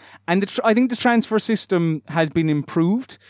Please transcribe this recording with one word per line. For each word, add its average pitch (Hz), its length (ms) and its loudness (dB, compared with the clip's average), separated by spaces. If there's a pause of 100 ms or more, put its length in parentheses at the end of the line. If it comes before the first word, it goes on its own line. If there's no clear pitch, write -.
(280)
And 185 140 2
the 196 40 -2
tr-, - 180 -6
I 226 100 4
think 247 160 2
the 247 60 -8
transfer 226 420 0
system 170 680 0
has 160 220 0
been 160 200 0
improved. 165 680 -2 (140)